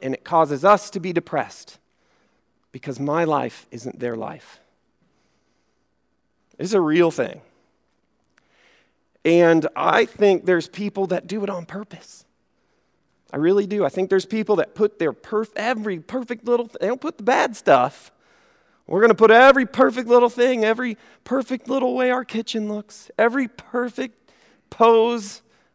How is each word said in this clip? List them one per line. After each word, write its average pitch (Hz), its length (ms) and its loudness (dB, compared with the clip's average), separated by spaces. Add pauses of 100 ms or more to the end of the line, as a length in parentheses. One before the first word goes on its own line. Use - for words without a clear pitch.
and 131 120 -6
it - 100 -14
causes 151 400 0
us 202 260 4
to 196 100 -10
be 180 120 -8
depressed - 640 -8 (920)
because 131 300 -12
my 151 240 -2
life 135 460 -4
isn't 120 280 -16
their 120 180 -8
life. - 440 -16 (2000)
It's 185 140 -6
a 202 80 2
real 165 300 2
thing. - 300 -8 (1800)
And 165 500 4
I 165 300 2
think 196 400 0
there's 175 240 0
people 196 400 -6
that 175 180 -6
do 202 160 -8
it 202 80 -8
on 175 160 -12
purpose. - 580 -18 (1080)
I 143 40 -10
really 190 300 0
do. 202 180 -4
I 143 40 -2
think 185 200 -4
there's 190 160 0
people 214 320 -2
that - 180 -4
put 214 240 -2
their 156 140 -2
perf-, 220 420 -8
every 214 440 -6
perfect 233 480 -10
little 240 200 -2
th-, - 140 -20
they 185 60 -4
don't 247 140 -4
put 311 180 -10
the 202 60 -16
bad 247 320 0
stuff. 135 540 0 (760)
We're 185 140 -2
gonna 226 140 6
put 220 160 6
every 254 360 8
perfect 247 420 0
little 240 220 4
thing, 240 340 0
every 226 320 -2 (280)
perfect 254 440 -6
little 262 260 -2
way 254 160 0
our 254 140 -4
kitchen 220 440 -8
looks, - 500 -14
every 233 300 0
perfect - 840 -10 (380)
pose 226 720 2 (320)